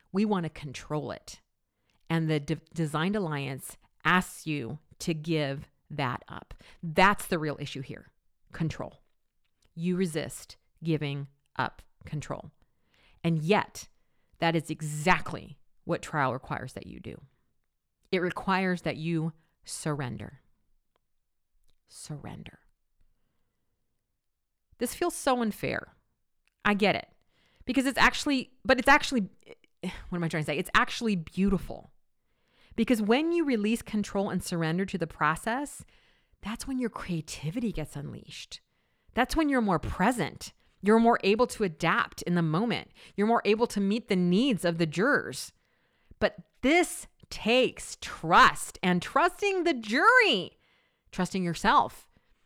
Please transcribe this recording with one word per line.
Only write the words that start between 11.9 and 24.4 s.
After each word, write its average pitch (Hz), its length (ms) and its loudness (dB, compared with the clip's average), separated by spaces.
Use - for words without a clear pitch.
control. - 460 -8
And 165 180 2
yet, 175 460 0
that 165 180 0
is 160 140 -2
exactly 151 880 -2
what - 200 -4
trial 135 280 0
requires 127 420 -8
that - 120 -14
you - 140 -14
do. - 220 -14
It 185 80 2
requires 185 640 0
that 143 140 -2
you 160 360 -2
surrender. 139 800 -6
Surrender. - 720 -14